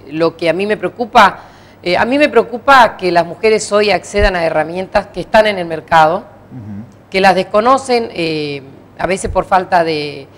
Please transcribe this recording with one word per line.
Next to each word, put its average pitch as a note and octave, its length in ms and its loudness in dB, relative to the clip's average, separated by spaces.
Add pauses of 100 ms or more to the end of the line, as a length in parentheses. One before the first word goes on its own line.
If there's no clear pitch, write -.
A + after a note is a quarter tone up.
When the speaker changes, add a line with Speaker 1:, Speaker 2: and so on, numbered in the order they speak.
(120)
Speaker 1:
lo D#3+ 260 -2
que E3 120 -2
a D#3 40 0
mí F#3+ 120 -2
me G#3 120 -2
preocupa? G#3+ 600 0 (440)
Eh, F3 140 -2
a G#3+ 80 0
mí B3+ 120 -2
me D4 120 2
preocupa A#3+ 680 2
que F3+ 160 -4
las F3 140 2
mujeres G#3+ 480 -2
hoy G#3 180 2
accedan G3 460 0
a E3 80 -2
herramientas E3+ 640 -4
que - 120 -12
están G#3+ 280 2
en G3+ 100 -2
el F3 80 -4
mercado, D#3+ 540 2
Speaker 2:
Ujú. A2 680 -16 (260)
Speaker 1:
que F#3+ 80 -2
las F#3+ 160 4
desconocen, A#3 800 0
eh, D3+ 500 -6 (340)
a F3 80 -4
veces F#3+ 240 -4
por F#3 140 -2
falta F#3 400 2
de, D3 440 -6 (100)